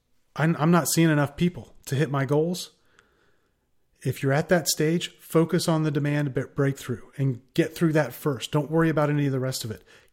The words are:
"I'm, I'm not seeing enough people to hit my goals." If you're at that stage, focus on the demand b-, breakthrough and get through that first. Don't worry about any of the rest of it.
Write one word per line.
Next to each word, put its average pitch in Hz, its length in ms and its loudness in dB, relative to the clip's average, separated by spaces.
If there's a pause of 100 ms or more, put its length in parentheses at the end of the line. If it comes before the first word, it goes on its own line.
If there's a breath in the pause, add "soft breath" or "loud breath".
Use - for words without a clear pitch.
(360)
"I'm, 160 240 2
I'm 160 120 4
not 165 180 4
seeing 165 200 4
enough 147 260 0
people 170 400 -4 (120)
to 139 80 -4
hit 139 160 0
my 139 140 -2
goals." 156 460 -2 (1300 soft breath)
If 131 200 -4
you're 135 120 2
at 160 160 0
that 170 180 2
stage, 165 520 -2
focus 165 480 0
on 160 140 2
the 156 80 0
demand 147 440 -2
b-, 131 100 -2 (100)
breakthrough 135 480 -2 (160)
and 135 240 -2 (140)
get 160 180 0
through 165 200 0
that 147 200 0
first. - 380 -4
Don't 147 180 0
worry 160 200 2
about 147 200 2
any 147 160 2
of 135 60 0
the 135 80 -2
rest 131 240 -4
of 113 80 -8
it. - 120 -14 (300 soft breath)